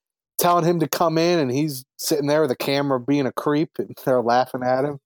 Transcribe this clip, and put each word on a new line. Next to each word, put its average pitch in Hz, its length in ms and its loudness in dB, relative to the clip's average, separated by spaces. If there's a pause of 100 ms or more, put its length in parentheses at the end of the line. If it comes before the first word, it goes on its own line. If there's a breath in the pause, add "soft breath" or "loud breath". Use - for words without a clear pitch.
(400)
telling 175 260 2
him 175 140 2
to 156 80 0
come 165 320 0
in, 175 180 2
and 135 140 0
he's 139 340 -4 (120)
sitting 147 280 -2
there 147 160 2
with 147 100 2
a 120 40 -2
camera 139 440 -2
being 139 280 0
a - 40 -6
creep, 151 460 -2
and 117 260 -8
they're 127 200 2
laughing 127 400 0
at 127 200 0
him. 147 220 -6